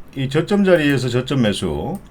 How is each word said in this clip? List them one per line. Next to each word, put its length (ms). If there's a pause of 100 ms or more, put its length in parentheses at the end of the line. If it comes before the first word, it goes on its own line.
(160)
이 120
저점 360
자리에서 440
저점 340
매수, 560 (120)